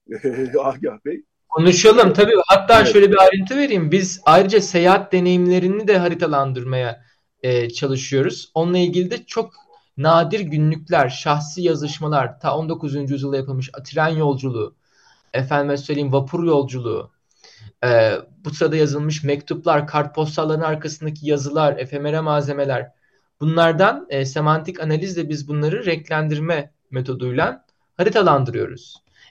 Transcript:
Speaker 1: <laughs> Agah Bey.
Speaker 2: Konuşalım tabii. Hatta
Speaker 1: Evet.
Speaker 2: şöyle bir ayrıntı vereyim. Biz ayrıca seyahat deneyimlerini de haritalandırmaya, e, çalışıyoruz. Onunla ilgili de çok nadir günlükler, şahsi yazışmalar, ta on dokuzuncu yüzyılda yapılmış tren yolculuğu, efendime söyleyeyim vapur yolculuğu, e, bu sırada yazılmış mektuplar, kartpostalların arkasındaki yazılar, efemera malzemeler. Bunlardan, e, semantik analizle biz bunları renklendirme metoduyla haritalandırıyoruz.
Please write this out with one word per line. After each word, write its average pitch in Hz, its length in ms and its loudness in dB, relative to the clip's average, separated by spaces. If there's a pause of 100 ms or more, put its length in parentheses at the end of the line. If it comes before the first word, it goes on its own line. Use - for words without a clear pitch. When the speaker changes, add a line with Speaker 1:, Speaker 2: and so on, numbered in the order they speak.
Speaker 1:
<laughs> 123 580 -4
Agah 135 400 -6
Bey. - 180 -10 (260)
Speaker 2:
Konuşalım 185 640 6
tabii. 208 200 4 (140)
Hatta 196 340 6
Speaker 1:
Evet. - 120 4
Speaker 2:
şöyle 202 180 8
bir 202 120 4
ayrıntı 190 340 4
vereyim. 202 340 0
Biz 185 340 -2
ayrıca 190 360 6
seyahat 185 520 2
deneyimlerini 180 760 2
de 196 100 4
haritalandırmaya, 135 1040 -2 (400)
e, 120 280 0
çalışıyoruz. 135 840 -4
Onunla 175 240 0
ilgili 180 320 0
de 233 160 -8
çok - 260 -6 (440)
nadir 165 440 2
günlükler, 156 680 0
şahsi 147 540 -4
yazışmalar, 151 800 -2
ta 156 160 -2
on 160 120 -6
dokuzuncu 143 460 -6
yüzyılda 139 220 -4
yapılmış 131 340 -8 (140)
tren 156 240 -2
yolculuğu, 135 680 -2 (600)
efendime 143 420 -2
söyleyeyim 143 360 -4
vapur 139 340 -2
yolculuğu, 127 640 -2 (760)
e, 123 40 0 (560)
bu 151 60 -10
sırada 156 260 0
yazılmış 151 480 0
mektuplar, 147 600 -2
kartpostalların 156 800 -2
arkasındaki 156 640 -8
yazılar, 143 480 0
efemera 147 440 -6
malzemeler. 139 680 -4 (500)
Bunlardan, 165 680 2
e, 135 140 -2
semantik 156 560 -2
analizle 156 480 -4
biz 147 200 -8
bunları 156 380 -4
renklendirme 156 840 -4 (200)
metoduyla 131 720 -4 (320)
haritalandırıyoruz. 143 1040 0 (280)